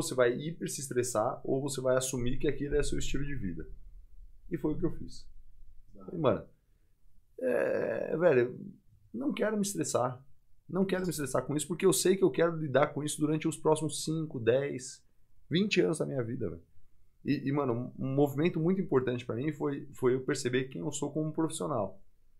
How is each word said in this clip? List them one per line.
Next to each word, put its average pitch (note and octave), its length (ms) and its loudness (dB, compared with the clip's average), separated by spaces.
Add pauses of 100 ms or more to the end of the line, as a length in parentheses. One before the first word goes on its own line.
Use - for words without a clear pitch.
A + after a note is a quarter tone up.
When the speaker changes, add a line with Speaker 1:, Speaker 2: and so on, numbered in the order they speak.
Speaker 1:
você D3 140 -4
vai B2 180 4
hiper D#3 360 -6
se - 100 -6
estressar, B2 640 -2
ou C3+ 180 0
você C#3 200 -4
vai B2+ 160 2
assumir B2+ 400 0
que D#3+ 100 2
aquele C#3+ 300 0
é C#3+ 60 4
seu D3 140 2
estilo C#3 280 2
de C#3+ 100 -2
vida. F2 320 -4 (840)
E F3 80 -2
foi D3+ 160 0
o - 60 -2
que F3 60 0
eu - 80 2
fiz. - 340 -8 (680)
Speaker 2:
Tá. G3 120 -16
Speaker 1:
Falei, F3 160 -6
"Mano, A2 240 2 (960)
é, - 760 0
velho, C3 400 4 (560)
não B3 200 -2
quero G#3+ 220 0
me G#3 80 0
estressar, C3+ 580 -2 (480)
não F#3+ 160 2
quero F#3 180 0
me F#3 60 0
estressar C#3 360 -2
com C#3+ 100 -2
isso, D3+ 120 -2
porque F3+ 180 -2
eu F#3 80 8
sei F3+ 220 4
que F#3+ 80 2
eu F3+ 80 6
quero E3 240 2
lidar D3 320 4
com C#3+ 160 -4
isso D3+ 160 -4
durante D#3 280 2
os D#3+ 100 -2
próximos D#3 460 2
cinco, D#3 360 -4
dez, C3 640 0 (460)
vinte F#3 320 2
anos E3+ 180 2
da D3 60 0
minha C#3 180 -2
vida, A#2 260 -4
velho." E2 140 -10 (600)
E, C#3+ 240 0
e, - 20 0
mano, B2+ 480 0
um, B2+ 60 -2
um C3+ 100 -2
movimento D3 440 2
muito F#3 200 2
importante B2+ 460 0
pra A#2 100 -4
mim C#3+ 160 -2
foi, D3 420 -4
foi B2+ 200 4
eu C3 80 0
perceber C3 440 0
quem E3 160 -10
eu D#3 100 -4
sou D3 200 -4
como D#3 220 -2
profissional. D3+ 680 -2 (400)